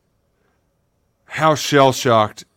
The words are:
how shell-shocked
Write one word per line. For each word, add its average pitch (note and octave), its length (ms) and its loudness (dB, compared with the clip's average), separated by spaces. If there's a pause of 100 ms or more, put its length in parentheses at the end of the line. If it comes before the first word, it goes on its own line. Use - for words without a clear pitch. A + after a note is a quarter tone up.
(1200)
how D#3 300 -2
shell-shocked B2+ 880 0 (120)